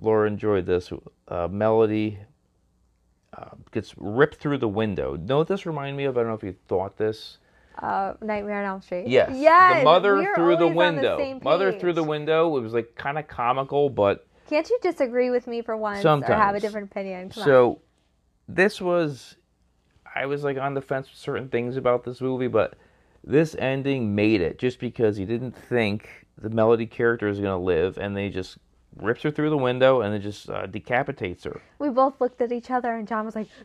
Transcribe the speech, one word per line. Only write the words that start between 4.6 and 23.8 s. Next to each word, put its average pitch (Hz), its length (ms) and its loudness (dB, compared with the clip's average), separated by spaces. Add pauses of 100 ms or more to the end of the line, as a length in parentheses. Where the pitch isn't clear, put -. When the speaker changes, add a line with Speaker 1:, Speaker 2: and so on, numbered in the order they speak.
Speaker 1:
window. 95 480 -2
Know 107 240 -2
what 165 80 0
this 190 180 -4
reminded 139 320 -8
me 139 80 -4
of? 127 120 -2
I 120 40 2
don't 117 80 -2
know 110 60 -4
if 107 80 -12
you 95 120 -10 (120)
thought 98 300 -4
this. - 420 -4 (400)
Speaker 2:
Uh, 196 420 -4
Nightmare 208 380 -6
on 202 60 -6
Elm 190 160 -8
Street. 185 260 -8
Speaker 1:
Yes. - 260 4
Speaker 2:
Yes! 330 460 8
Speaker 1:
The 269 40 4
mother 196 340 6
Speaker 2:
We're 196 180 0
Speaker 1:
through 170 220 4
the 170 80 4
Speaker 2:
always 165 40 4
on 170 260 2
the - 60 -2
Speaker 1:
window. 104 160 2
Speaker 2:
same - 260 -6
Speaker 1:
Mother 180 280 2
Speaker 2:
page. 190 100 -8
Speaker 1:
through 175 120 0
the 165 100 0
window. 151 540 0
It 123 40 0
was, 110 120 -8
like, 117 220 -4
kinda 147 280 -6
comical, 135 640 -2
but 104 380 0 (200)
Speaker 2:
Can't - 220 -2
you 480 120 2
disagree 247 500 0
with 247 160 -2
me 233 160 -8
for 220 120 -6
once 208 300 -4
or 156 40 6
have 151 100 4
a - 60 -6
Speaker 1:
sometimes. 202 360 2
Speaker 2:
different 208 300 -8
opinion? 190 400 -10
Come 220 100 -12
on. 190 60 -6
Speaker 1:
So, 127 340 6 (680)
this 185 320 0
was, 170 560 -2 (800)
I - 140 -4
was, 143 160 -4
like, 139 160 -4
on 139 160 -4
the 135 60 -4
fence 135 280 -8
with - 80 -20
certain 131 320 -8
things 120 260 -4
about 123 280 0
this 123 180 -12
movie, 127 260 -2
but 107 280 0 (480)
this 156 340 2
ending 131 560 -2